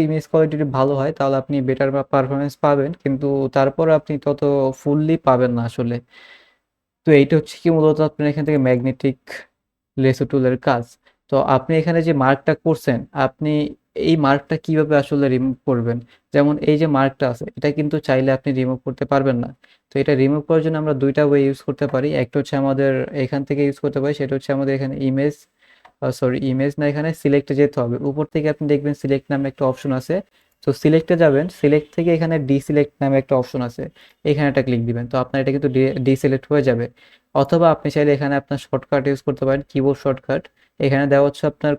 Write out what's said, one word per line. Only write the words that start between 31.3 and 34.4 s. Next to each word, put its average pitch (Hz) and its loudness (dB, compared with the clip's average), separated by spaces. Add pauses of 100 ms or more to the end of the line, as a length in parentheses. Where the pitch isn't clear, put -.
সিলেক্ট 147 2
থেকে 170 0
এখানে 165 0 (120)
ডিসিলেক্ট 143 0
নামে 139 2
একটা 135 -2
অপশন 127 -2
আছে, 123 -8 (400)
এখানে 147 0